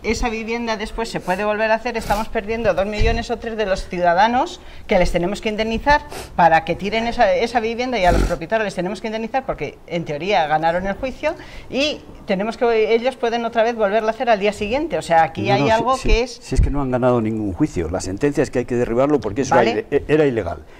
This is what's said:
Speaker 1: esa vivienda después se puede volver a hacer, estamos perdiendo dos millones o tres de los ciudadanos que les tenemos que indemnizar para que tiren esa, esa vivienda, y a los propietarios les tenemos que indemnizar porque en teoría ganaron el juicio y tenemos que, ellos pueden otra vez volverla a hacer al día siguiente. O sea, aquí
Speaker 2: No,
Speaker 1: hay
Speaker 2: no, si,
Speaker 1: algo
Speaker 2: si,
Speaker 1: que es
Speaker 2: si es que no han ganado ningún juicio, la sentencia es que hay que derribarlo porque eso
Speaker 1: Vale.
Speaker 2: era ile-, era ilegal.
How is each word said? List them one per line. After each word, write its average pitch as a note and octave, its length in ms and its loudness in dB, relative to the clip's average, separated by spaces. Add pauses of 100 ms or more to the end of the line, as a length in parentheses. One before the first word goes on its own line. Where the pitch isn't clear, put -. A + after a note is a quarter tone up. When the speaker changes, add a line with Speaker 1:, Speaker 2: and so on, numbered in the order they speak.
Speaker 1:
esa A3+ 260 -2
vivienda A3+ 480 -4
después A3+ 340 -6
se E3+ 80 -6
puede F#3+ 260 -2
volver G#3+ 240 0
a A3 60 4
hacer, A3 200 -6
estamos G#3+ 320 -2
perdiendo A3 460 -2
dos F#3+ 140 0
millones A3 420 2
o A#3 80 -4
tres A3+ 180 -8
de G#3+ 120 -2
los F#3+ 200 -2
ciudadanos G3+ 720 2 (280)
que G3+ 100 2
les F3 140 4
tenemos F#3+ 300 0
que A3 80 -4
indemnizar A3+ 520 2 (340)
para D#3+ 300 6
que E3+ 100 -2
tiren G#3+ 300 -2
esa, A#3 300 2
esa A#3 240 0
vivienda, A#3 400 -2
y F3+ 60 2
a F3 60 8
los - 120 2
propietarios F3 420 -2
les G3 80 -4
tenemos G3 260 -4
que A3+ 100 -6
indemnizar A3 360 -4
porque - 400 -6
en E3+ 180 -4
teoría D#3+ 440 0
ganaron E3 400 0
el G3 80 -4
juicio C4+ 400 -4 (340)
y C#4 300 -2 (260)
tenemos G#3 320 -2
que, A3+ 380 2
ellos B3 200 0
pueden A#3 300 -2
otra A#3 160 -2
vez A#3 140 2
volverla A3 320 0
a A3 80 0
hacer B3 160 0
al G#3 80 4
día G3+ 140 0
siguiente. A#3 440 -4
O D#3 60 -4
sea, E3 180 4
aquí - 280 0
Speaker 2:
No, - 40 4
Speaker 1:
hay - 80 2
Speaker 2:
no, - 60 2
si, A3 40 4
Speaker 1:
algo A#3 260 2
Speaker 2:
si, - 120 -2
Speaker 1:
que A3+ 140 6
es B3 80 -6
Speaker 2:
si - 240 -8
es - 60 4
que C3+ 100 4
no C#3+ 100 -2
han C3 80 -2
ganado B2 320 2
ningún G#2+ 320 -2
juicio, F#2 340 -2
la F2 140 -4
sentencia C#3+ 400 -2
es A#2+ 80 0
que - 80 -4
hay B2 80 0
que B2 120 -2
derribarlo B2 440 2
porque A2 220 -2
eso C3 100 0
Speaker 1:
Vale. A#2+ 160 6
Speaker 2:
era G#2+ 180 0
ile-, C#3+ 200 0
era D3+ 180 4
ilegal. F2 380 -2 (160)